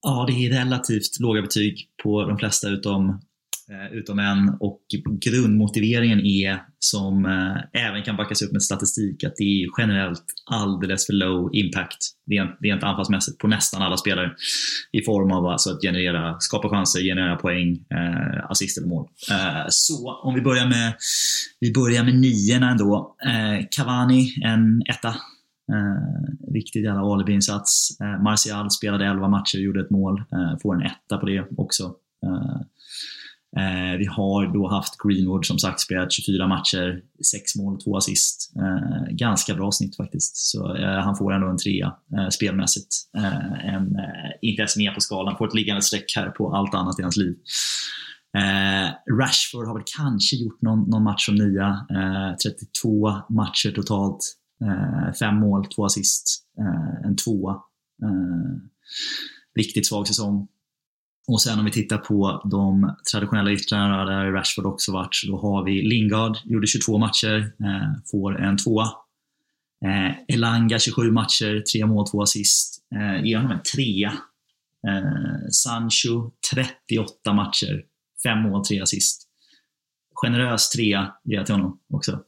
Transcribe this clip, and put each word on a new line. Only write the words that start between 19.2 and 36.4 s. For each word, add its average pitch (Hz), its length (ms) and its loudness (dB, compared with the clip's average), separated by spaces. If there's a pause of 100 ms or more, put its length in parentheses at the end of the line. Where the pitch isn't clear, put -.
Eh, 92 380 -2
så - 560 0
om 131 100 0
vi 127 60 2
börjar 127 280 2
med, 117 260 2 (680)
vi 120 120 2
börjar 120 320 4
med 127 100 6
niorna 123 560 6
ändå. 104 460 2 (100)
Eh, 110 440 0
Cavani, 127 640 4 (100)
en 113 440 6
etta. 117 260 -2 (580)
Eh, - 800 -2
riktigt 110 300 -2
jävla 101 160 0
alibiinsats. 101 1000 2
Eh, 101 220 -2
Martial 104 480 2
spelade 101 360 0
elva 98 220 2
matcher 98 300 2
och 95 60 0
gjorde 98 160 0
ett 90 100 -2
mål. 98 280 2
Eh, 87 440 -2
får 101 120 0
en 87 120 2
etta - 320 -6
på 98 80 -2
det 98 180 0 (120)
också. - 280 -2 (420)
Eh, - 340 -4 (1040)
eh, 92 360 -2
vi 101 80 0
har 98 460 0
då 98 160 0
haft 98 260 -2 (100)
Greenwood, 92 420 2
som 92 120 0
sagt, 92 220 -2
spelat 90 320 -2
tjugofyra 95 340 0